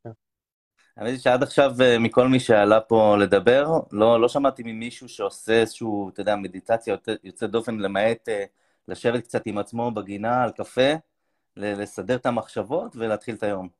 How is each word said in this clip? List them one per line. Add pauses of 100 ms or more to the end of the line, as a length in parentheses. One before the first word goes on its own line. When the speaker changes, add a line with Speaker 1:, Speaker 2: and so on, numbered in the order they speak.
Speaker 1:
כן. (840)
Speaker 2:
האמת
היא
שעד
עכשיו, (100)
אה,
מכל
מי
שעלה
פה
לדבר, (260)
לא,
לא
שמעתי
ממישהו
שעושה
איזשהו,
אתה
יודע,
מדיטציה
יוצא-,
יוצאת
דופן,
למעט,
אה, (420)
לשבת
קצת
עם
עצמו
בגינה
על
קפה, (640)
ל-,
לסדר
את
המחשבות
ולהתחיל
את
היום. (120)